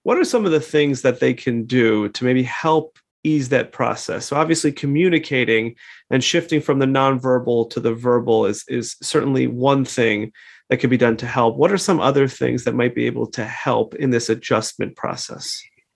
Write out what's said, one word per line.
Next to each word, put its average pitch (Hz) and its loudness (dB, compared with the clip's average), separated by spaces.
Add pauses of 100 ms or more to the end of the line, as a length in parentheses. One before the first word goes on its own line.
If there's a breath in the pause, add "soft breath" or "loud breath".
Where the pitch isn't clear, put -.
what 240 2
are 359 4
some 226 0
of 170 2
the 156 4
things 147 0
that 123 2
they 127 2
can 117 -4
do 113 2
to 127 -8
maybe 127 2
help 156 -2 (240)
ease 147 0
that 127 0
process? 113 -4
So 143 -4
obviously 156 0
communicating 139 0 (320 loud breath)
and 131 2
shifting 165 0
from 139 2
the 135 2
nonverbal 127 2
to - -8
the 117 0
verbal 117 2
is, 104 -4
is 120 -6
certainly 135 0
one 131 0
thing 113 -2 (380 loud breath)
that 127 0
could - 0
be 123 4
done 117 2
to 123 -8
help. 117 0
What 156 2
are 202 0
some 180 0
other 135 2
things 127 -4
that 120 -2
might 120 0
be 120 -2
able 117 -4
to 113 -6
help 113 -2
in 139 -2
this 117 0
adjustment - -2
process? - -10 (340)